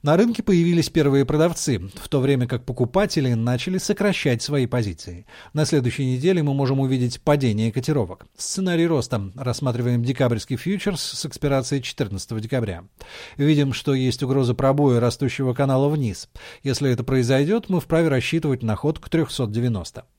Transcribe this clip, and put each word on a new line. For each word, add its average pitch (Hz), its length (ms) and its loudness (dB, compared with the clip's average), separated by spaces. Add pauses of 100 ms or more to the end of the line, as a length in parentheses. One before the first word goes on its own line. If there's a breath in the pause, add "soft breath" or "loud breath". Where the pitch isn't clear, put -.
На 147 120 4
рынке 220 280 2
появились 170 480 4
первые 139 340 4
продавцы, 151 540 0 (160)
в - 140 -16
то 143 100 0
время 127 260 2
как 120 180 -4
покупатели 131 680 0
начали 123 460 0
сокращать 190 640 0
свои 139 240 0
позиции. 95 580 -4 (280 loud breath)
На 151 120 2
следующей 135 400 0
неделе 151 380 0
мы 143 100 0
можем 135 260 0
увидеть 127 420 0
падение 113 500 2
котировок. 123 560 -2 (100)
Сценарий 175 480 0
роста. 120 500 -2
Рассматриваем 123 680 0
декабрьский 120 540 0
фьючерс 190 440 -4
с - 240 -8
экспирацией 139 560 -2
четырнадцатого 110 580 -6
декабря. 107 440 -4 (540 loud breath)
Видим, 143 360 2
что 139 220 -2
есть 127 260 0
угроза 131 320 2
пробоя 135 460 4
растущего 123 560 0
канала 139 340 2
вниз. 135 400 -4 (320 loud breath)
Если 135 300 0
это 120 120 0
произойдет, 135 640 2
мы 180 120 0
вправе 165 300 2
рассчитывать 139 520 0
на 110 140 0
ход 151 240 -2
к - 100 -18
трехсот 139 420 -2
девяносто. 110 540 -4 (140)